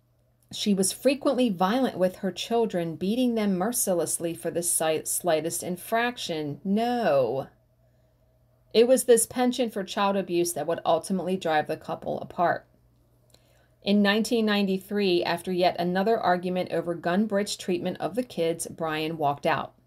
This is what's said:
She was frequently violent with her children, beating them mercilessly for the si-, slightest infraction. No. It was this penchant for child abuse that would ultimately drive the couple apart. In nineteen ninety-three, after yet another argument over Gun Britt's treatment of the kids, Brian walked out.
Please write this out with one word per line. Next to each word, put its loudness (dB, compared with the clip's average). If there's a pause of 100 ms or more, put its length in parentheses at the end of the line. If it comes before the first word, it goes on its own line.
(520)
She 0
was 0
frequently 0
violent 0
with 0
her -4
children, -2
beating 0
them 2
mercilessly -2
for -6
the -2
si-, 0
slightest -2
infraction. -4
No. 0 (1300)
It 6
was 6
this 6
penchant 0
for -4
child 0
abuse 0
that -4
would -2
ultimately 0
drive 0
the -4
couple -6
apart. -2 (1200)
In 4
nineteen 2
ninety-three, 2
after -2
yet 2
another 2
argument 0
over -2
Gun 0
Britt's -2
treatment -4
of -6
the -2
kids, -4
Brian -4
walked -2
out. -2 (120)